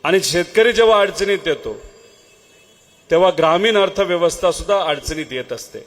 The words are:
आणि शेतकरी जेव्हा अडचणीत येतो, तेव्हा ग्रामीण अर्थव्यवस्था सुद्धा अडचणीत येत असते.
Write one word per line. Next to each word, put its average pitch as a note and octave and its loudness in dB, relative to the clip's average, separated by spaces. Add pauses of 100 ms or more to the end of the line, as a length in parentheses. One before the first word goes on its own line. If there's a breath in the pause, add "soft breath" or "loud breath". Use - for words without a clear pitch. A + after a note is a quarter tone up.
आणि F3+ 2
शेतकरी G3 0
जेव्हा A3 4
अडचणीत G3 0
येतो, A#2 -4 (1300)
तेव्हा F3 4
ग्रामीण F3+ 2
अर्थव्यवस्था F3+ 0
सुद्धा G3 -2
अडचणीत D#3 -6
येत B2+ -8
असते. - -14